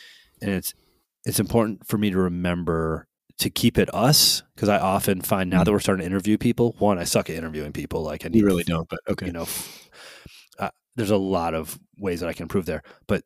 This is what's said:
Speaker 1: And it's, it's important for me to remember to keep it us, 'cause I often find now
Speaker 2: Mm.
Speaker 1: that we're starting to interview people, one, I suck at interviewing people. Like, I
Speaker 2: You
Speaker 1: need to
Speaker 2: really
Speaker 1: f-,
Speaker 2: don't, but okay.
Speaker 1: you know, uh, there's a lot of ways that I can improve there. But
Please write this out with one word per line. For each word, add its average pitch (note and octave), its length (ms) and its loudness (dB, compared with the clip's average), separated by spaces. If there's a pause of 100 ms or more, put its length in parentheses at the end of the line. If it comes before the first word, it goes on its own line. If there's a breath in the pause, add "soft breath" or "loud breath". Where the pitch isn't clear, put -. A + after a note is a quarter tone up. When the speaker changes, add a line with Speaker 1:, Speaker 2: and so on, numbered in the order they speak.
(420 loud breath)
Speaker 1:
And G2+ 100 -4
it's, F#2 220 -4 (540)
it's A2 140 -2
important A2 460 0
for A2+ 120 -2
me G#2 120 2
to F#2 80 0
remember F2 880 -2 (320)
to G#2 120 -2
keep - 260 2
it - 160 2
us, - 500 4 (140)
'cause G#2 120 0
I G#2 100 4
often F#2+ 420 0
find F#2+ 280 0
now F2+ 140 4
Speaker 2:
Mm. - 20 4
Speaker 1:
that G#2 80 4
we're G2+ 60 4
starting F#2 240 0
to E2 40 -4
interview G2 320 0
people, A#2+ 400 2
one, G#2 200 2
I F2 60 -4
suck G2 240 0
at E2 60 -6
interviewing D2+ 380 -8
people. D#2 300 -6
Like, D2+ 220 -8
I F3 80 -8
Speaker 2:
You A2+ 80 6
Speaker 1:
need G2+ 60 6
to - 0 -
Speaker 2:
really F2+ 160 2
Speaker 1:
f-, - 40 -8
Speaker 2:
don't, E2 220 -2
but E2+ 100 -8 (100)
okay. F#2 180 -4
Speaker 1:
you F2 60 -8
know, E2+ 140 -8 (1120 loud breath)
uh, G2 100 -4 (260)
there's G#2 160 0
a G2+ 60 4
lot F#2 380 0
of D#2+ 240 -6 (200)
ways F2+ 220 -4
that F2 80 -6
I - 40 -6
can - 120 -10
improve F#2 200 -2
there. - 180 -6 (240 soft breath)
But F#2 180 -2